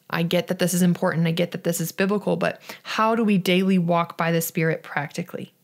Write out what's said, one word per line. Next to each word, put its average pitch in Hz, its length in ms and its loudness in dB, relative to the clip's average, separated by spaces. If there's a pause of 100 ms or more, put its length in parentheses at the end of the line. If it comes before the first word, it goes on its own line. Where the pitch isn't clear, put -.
I 170 140 0
get 170 240 0
that 185 120 -4
this 180 140 0
is 180 80 2
important. 175 460 2
I 165 40 0
get 175 200 -2
that - 140 -8
this 170 160 -2
is 165 100 -6
biblical, 190 460 0
but 175 240 -2 (220)
how 220 320 0
do 233 100 2
we 208 120 4
daily 190 420 2
walk 170 380 0
by 165 140 0
the 165 80 2
Spirit 160 420 -2
practically?" - 720 -8 (100)